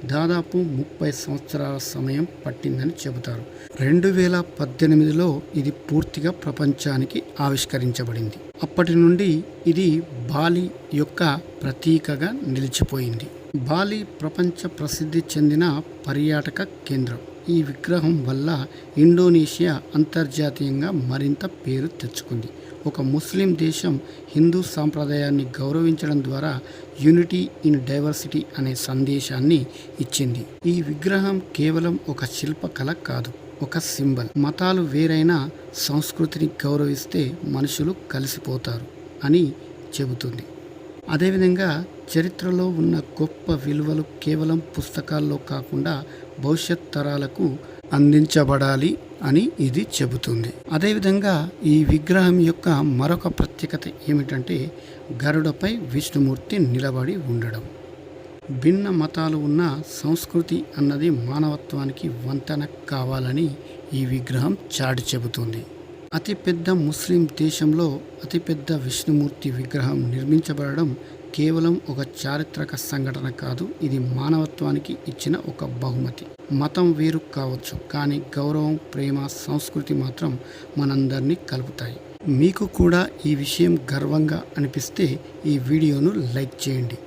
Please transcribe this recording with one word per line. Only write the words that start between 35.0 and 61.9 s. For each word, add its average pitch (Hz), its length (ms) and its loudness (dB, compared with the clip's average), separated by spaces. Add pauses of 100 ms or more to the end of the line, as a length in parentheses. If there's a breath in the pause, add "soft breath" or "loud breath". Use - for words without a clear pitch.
సంస్కృతిని 156 760 -2 (180)
గౌరవిస్తే 143 760 0
మనుషులు 147 520 -2 (160)
కలిసిపోతారు 127 760 -6 (380)
అని 151 280 6 (500)
చెబుతుంది. 127 420 -6 (680)
అదేవిధంగా 180 760 2 (320)
చరిత్రలో 180 500 0
ఉన్న 165 320 2
గొప్ప - 520 -4
విలువలు 151 520 0 (200)
కేవలం 156 380 2 (160)
పుస్తకాల్లో 147 600 -2 (100)
కాకుండా 139 540 -2 (360 loud breath)
భవిష్యత్ 160 540 0
తరాలకు 143 640 -2 (360 loud breath)
అందించబడాలి 143 1040 6 (260)
అని 175 360 6
ఇది 139 280 2 (140)
చెబుతుంది. 120 520 -2 (180)
అదేవిధంగా 190 800 2 (160)
ఈ 151 180 8
విగ్రహం 180 560 6
యొక్క 170 300 4
మరొక 147 580 2
ప్రత్యేకత - 520 -2 (300)
ఏమిటంటే 143 600 0 (520 loud breath)
గరుడపై 156 520 0
విష్ణుమూర్తి 143 840 0
నిలబడి 131 560 0
ఉండడం. 117 480 -4 (960)
భిన్న 190 300 4
మతాలు 160 480 0
ఉన్న 151 440 0 (220)
సంస్కృతి 165 640 0 (120)
అన్నది 143 320 2
మానవత్వానికి 143 1000 -2